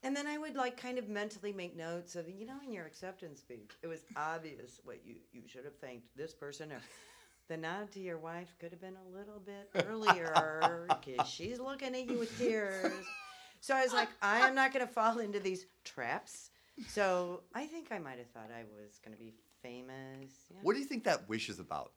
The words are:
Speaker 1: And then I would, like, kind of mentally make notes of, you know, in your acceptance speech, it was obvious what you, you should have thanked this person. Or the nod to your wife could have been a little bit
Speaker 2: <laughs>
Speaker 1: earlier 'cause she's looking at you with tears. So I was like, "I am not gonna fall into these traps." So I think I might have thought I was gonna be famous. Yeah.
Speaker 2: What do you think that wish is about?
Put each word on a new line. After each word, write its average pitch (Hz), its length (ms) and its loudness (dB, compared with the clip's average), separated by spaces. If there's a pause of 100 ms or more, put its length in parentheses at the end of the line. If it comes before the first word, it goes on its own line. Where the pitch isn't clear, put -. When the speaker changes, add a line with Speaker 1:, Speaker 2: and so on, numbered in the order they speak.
Speaker 1:
And 269 100 0
then 285 140 -2
I 302 100 -2
would, 302 160 -6
like, 247 220 0
kind 254 220 -4
of 214 100 -6
mentally 208 440 -4
make 180 240 -6
notes 170 380 -6
of, 170 140 -6
you 196 180 -12
know, 269 180 -10
in 262 80 -8
your 180 140 -8
acceptance 165 540 -12
speech, 110 300 -16 (120)
it 165 60 -8
was 160 160 -10 (100)
obvious 151 720 -6
what 117 200 -14
you, 113 120 -16 (160)
you 120 160 -18
should 127 160 -16
have 143 140 -14
thanked 123 280 -14 (100)
this 156 160 -8
person. 147 380 -12
Or 127 100 -8 (680)
the 160 80 -4
nod 180 360 -4
to 196 80 -10
your 175 180 -4
wife 170 420 -8
could 170 100 -10
have 170 100 -16
been 190 160 -12
a 185 200 -16
little 202 240 -12
bit 202 340 -12
Speaker 2:
<laughs> 185 140 4
Speaker 1:
earlier 170 1000 6
'cause 135 400 2
she's 220 300 -6
looking 269 380 -4
at 254 120 -4
you 247 120 0
with 226 180 -2
tears. 214 540 2 (680)
So 269 140 2
I 262 60 8
was 254 100 6
like, 226 160 4 (140)
"I 202 160 6 (100)
am 262 60 6
not 269 180 8
gonna 254 140 2
fall 226 320 6
into 208 220 0
these 185 260 0 (180)
traps." - 680 -2 (380)
So 180 540 4 (120)
I 277 120 -4
think 320 260 -10
I 202 60 -4
might 139 200 -8
have 120 120 -14
thought 110 260 -14
I 117 60 -10
was 104 420 -16
gonna 110 140 -16
be 113 160 -16 (280)
famous. 131 680 -12 (200)
Yeah. 180 120 -20
Speaker 2:
What 202 120 4
do 269 60 0
you 277 60 -4
think 254 180 -4
that 151 240 4
wish 110 220 -2
is 87 80 -8
about? 76 380 -6